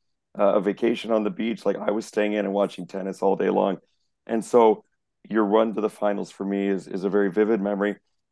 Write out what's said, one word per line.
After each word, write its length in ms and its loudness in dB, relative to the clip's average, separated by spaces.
uh, 140 4
a 80 2
vacation 500 -2
on 140 2
the 40 -2
beach, 360 -6
like, 100 0
I 160 -4
was 140 -4
staying 260 -2
in 140 0
and 80 -2
watching 340 -2
tennis 340 -8
all 140 2
day 140 0
long. 300 2
And 200 -4
so 400 4
your 140 0
run 320 2
to 60 -4
the 80 -2
finals 420 -4
for 140 -10
me 240 -2
is, 180 -4
is 160 -8
a 60 -2
very 200 2
vivid 300 2
memory. 380 -2